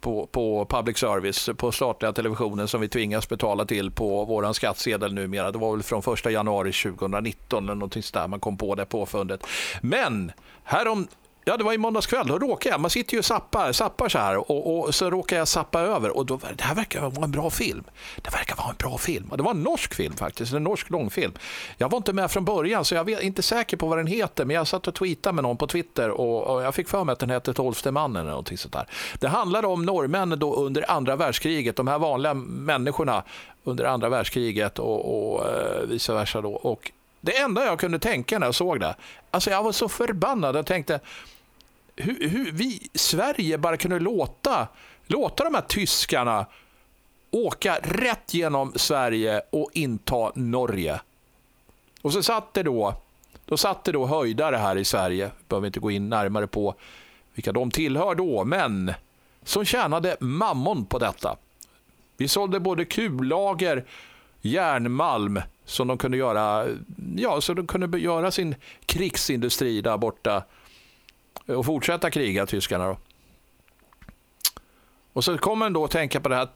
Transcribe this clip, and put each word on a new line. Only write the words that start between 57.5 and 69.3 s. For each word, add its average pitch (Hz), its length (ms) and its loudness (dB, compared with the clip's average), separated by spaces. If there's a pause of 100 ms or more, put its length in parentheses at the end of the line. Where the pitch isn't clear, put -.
de 120 180 0
tillhör 160 440 0
då, 156 300 0
men 110 480 0 (520)
som 208 200 0
tjänade 170 560 2
mammon 147 640 0
på 131 120 -2
detta. 92 380 -2 (800)
Vi 139 120 0
sålde 196 320 2
både 175 240 0
kullager, 170 1000 0 (560)
järnmalm, 123 1000 2 (240)
som - 240 -2
de 127 100 0
kunde 131 180 0
göra, 107 500 2 (500)
ja, 156 240 2
så 175 140 0
de 175 120 -4
kunde 180 220 -2
be-, 175 100 -2
göra 170 320 0
sin 170 240 -2 (320)
krigsindustri 123 920 0